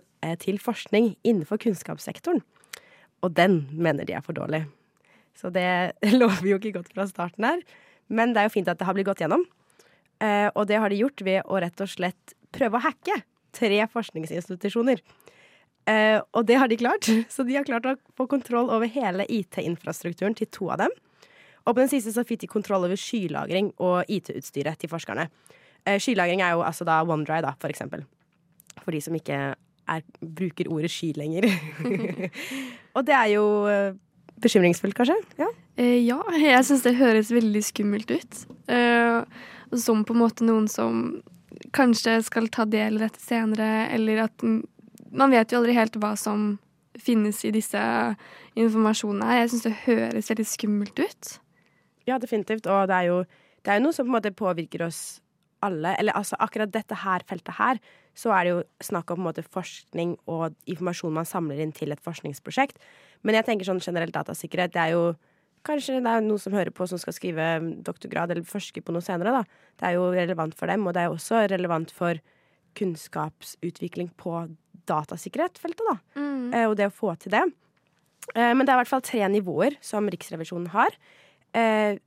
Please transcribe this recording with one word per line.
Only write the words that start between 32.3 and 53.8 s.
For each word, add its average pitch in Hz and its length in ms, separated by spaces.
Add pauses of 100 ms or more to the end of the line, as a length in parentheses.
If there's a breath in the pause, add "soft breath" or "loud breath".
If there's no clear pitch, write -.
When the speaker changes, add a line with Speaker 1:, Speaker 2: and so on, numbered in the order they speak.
Speaker 1:
Og 262 100
det 294 80
er 233 160
jo, 208 140 (260)
eh, 202 220 (500)
bekymringsfullt, 190 540
kanskje? 247 180 (240)
Ja. 311 80 (320)
Speaker 2:
Eh, 247 240
ja, 240 160 (160)
jeg 277 320
synes 277 160
det 247 160
høres 220 320
veldig 220 320
skummelt 208 480
ut. - 300 (260)
Eh, 233 540 (580 loud breath)
som 220 260
på 226 100
en 233 40
måte 233 260
noen 220 240
som 226 520 (520)
kanskje 233 440 (100)
skal 226 240
ta 226 160
del 214 320
i 220 60
dette - 180
senere, 220 680
eller 220 320
at - 200
n-, 226 200 (500)
man 269 160
vet 226 220
jo 247 80
aldri 240 160
helt 220 240
hva 208 180
som 208 380 (420)
finnes 208 480
i 214 80
disse 208 240 (800 loud breath)
informasjonene 220 720
her. 247 120
Jeg 240 100
synes 233 160
det 220 40 (140)
høres 226 460
veldig 214 180
skummelt 208 480
ut. - 340 (760)
Speaker 1:
Ja, 254 100
definitivt. 220 480
Og 196 220
det 190 80
er 180 120
jo, 175 100 (440 soft breath)
det 202 80
er 202 80
jo 240 80